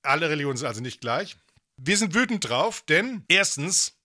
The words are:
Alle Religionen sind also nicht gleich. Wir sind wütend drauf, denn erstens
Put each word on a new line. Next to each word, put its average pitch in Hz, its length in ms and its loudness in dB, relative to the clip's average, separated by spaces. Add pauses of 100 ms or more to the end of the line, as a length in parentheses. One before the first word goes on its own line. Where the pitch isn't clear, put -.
Alle 151 260 2
Religionen 143 260 -2
sind 131 120 -6
also 113 140 -6
nicht 123 200 -10
gleich. 123 340 -4 (420)
Wir 165 200 0
sind 202 160 0
wütend 226 340 0
drauf, 151 400 0
denn 208 400 0
erstens 185 680 2 (120)